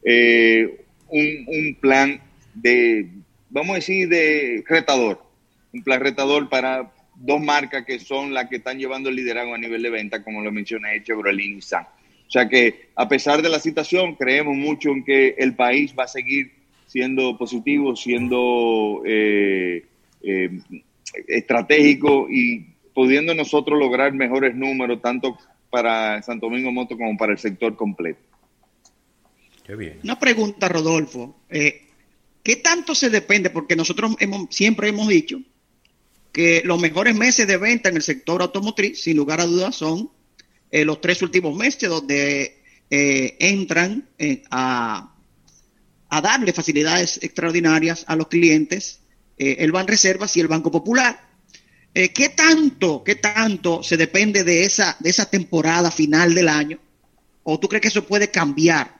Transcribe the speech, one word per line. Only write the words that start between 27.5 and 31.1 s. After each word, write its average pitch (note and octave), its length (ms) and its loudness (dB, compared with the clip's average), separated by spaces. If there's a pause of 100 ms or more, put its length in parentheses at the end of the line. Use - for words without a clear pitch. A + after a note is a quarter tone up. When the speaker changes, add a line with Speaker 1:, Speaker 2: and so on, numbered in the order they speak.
Speaker 1:
completo. F2 460 -6 (1500)
Speaker 2:
Qué G2 80 -16
bien. F#2 300 -12
Speaker 3:
Una A3+ 160 -8
pregunta, G#3+ 480 0
Rodolfo. D#3 720 -2 (100)